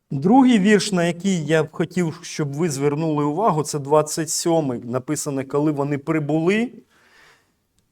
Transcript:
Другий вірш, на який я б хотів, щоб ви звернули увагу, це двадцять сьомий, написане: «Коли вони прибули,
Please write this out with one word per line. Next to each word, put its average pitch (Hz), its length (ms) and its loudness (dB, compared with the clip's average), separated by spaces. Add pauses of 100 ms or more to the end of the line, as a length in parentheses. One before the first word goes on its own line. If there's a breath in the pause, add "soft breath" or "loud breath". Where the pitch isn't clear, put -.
(100)
Другий 226 480 4
вірш, 202 340 4
на 170 120 2
який 175 420 -2
я 160 180 2
б 156 80 -8
хотів, 165 500 -4
щоб 143 300 -6
ви 156 180 -2
звернули 147 540 0
увагу, 156 380 0
це 147 160 -6
двадцять 151 520 0
сьомий, 151 500 0
написане: 135 640 -6
«Коли 147 280 0
вони 143 260 -2
прибули, 160 760 -2 (1200 soft breath)